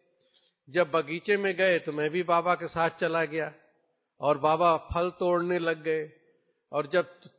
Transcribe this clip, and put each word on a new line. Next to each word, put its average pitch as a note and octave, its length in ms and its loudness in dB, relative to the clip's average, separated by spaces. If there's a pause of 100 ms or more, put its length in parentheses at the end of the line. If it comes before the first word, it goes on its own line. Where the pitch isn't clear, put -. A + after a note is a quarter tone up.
(720)
जब D#3+ 200 0
बगीचे E3 460 -2
में G3 200 -2
गए F#3 220 4
तो D#3+ 140 -8
मैं D3+ 180 -2
भी F3+ 120 -2
बाबा E3+ 320 2
के E3 140 -6
साथ E3+ 220 0
चला E3 340 -2
गया D3+ 300 -6 (640)
और C#3+ 180 2
बाबा D#3+ 380 4
फल E3+ 340 -2
तोड़ने F3 480 0
लग E3 240 -4
गए। D#3 300 -4 (600)
और C#3+ 140 -2
जब F3 200 0 (320)